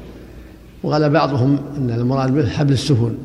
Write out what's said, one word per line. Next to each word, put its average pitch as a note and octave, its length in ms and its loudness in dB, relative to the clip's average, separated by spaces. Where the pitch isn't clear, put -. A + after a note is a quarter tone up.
وقال D3 280 2
بعضهم C#3 480 2
أن B2+ 140 -2
المراد B2+ 440 0
به C#3+ 140 2
حبل C#3+ 240 0
السفن A#2 420 2